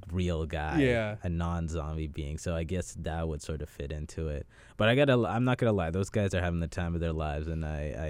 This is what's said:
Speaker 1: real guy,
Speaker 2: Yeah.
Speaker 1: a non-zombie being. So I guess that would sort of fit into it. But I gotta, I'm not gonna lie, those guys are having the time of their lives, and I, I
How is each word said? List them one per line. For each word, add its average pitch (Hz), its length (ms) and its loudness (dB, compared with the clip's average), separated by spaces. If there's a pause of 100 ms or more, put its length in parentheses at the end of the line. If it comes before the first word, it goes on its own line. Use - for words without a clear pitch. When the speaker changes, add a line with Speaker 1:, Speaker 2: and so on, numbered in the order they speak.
(100)
Speaker 1:
real 85 360 0
guy, 78 340 0
Speaker 2:
Yeah. 113 420 2
Speaker 1:
a 92 60 -2
non-zombie 82 800 -2
being. 73 300 -6
So 85 180 -2
I 82 80 -2
guess 87 340 -4
that 82 300 -4
would 73 120 -4
sort 76 220 -6
of 73 60 -8
fit 73 240 -8
into 78 340 -6
it. 73 220 -6 (280)
But 107 120 6
I 123 80 6
gotta, 139 160 6 (160)
I'm 120 160 2
not 127 140 4
gonna 117 140 4
lie, 87 180 2
those 95 200 0
guys 101 240 2
are 87 80 2
having 85 160 0
the 82 80 0
time 85 300 -2
of 80 40 0
their 82 120 0
lives, 78 340 -2
and 80 180 -4
I, 76 320 -4
I 80 140 -4